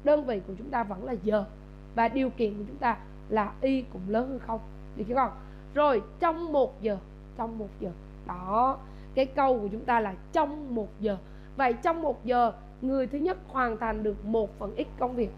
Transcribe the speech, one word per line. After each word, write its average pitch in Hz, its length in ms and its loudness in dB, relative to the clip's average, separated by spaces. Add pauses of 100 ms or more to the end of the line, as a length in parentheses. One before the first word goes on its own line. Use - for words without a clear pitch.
Đơn 294 220 6
vị 220 220 0
của 196 100 -6
chúng 233 120 -10
ta 240 140 0
vẫn 202 200 -6
là 254 200 -4
giờ 208 220 8 (500)
và 226 120 6
điều 262 220 4
kiện 214 280 0
của 208 100 -6
chúng 269 100 -10
ta 233 200 2 (320)
là 208 220 2 (100)
y 262 200 4
cũng 196 260 -8
lớn 233 220 2
hơn 262 100 -4
không. 226 200 -4 (360)
Được 220 120 -6
chưa 240 80 0
con? 254 160 4 (420)
Rồi, 277 280 6 (180)
trong 330 320 2
một 262 300 2
giờ, 208 160 0 (400)
trong 226 200 -4
một 208 120 -6 (100)
giờ. 196 100 -6 (380)
Đó, 202 500 2 (380)
cái 262 100 4
câu 262 340 4
của 208 120 -2
chúng 226 140 -8
ta 233 140 4
là 202 140 -2 (180)
trong 294 440 0
một 214 120 -2 (120)
giờ. 202 180 0 (400)
Vậy 262 160 4
trong 330 280 0
một 285 240 -2
giờ, 240 260 6 (300)
người 262 260 2
thứ 285 100 -4
nhất 370 200 2 (100)
hoàn 240 300 0
thành 220 260 -2
được 202 220 -2
một 220 340 0
phần 202 160 -6
x - 240 -6
công 247 160 0
việc. 226 220 0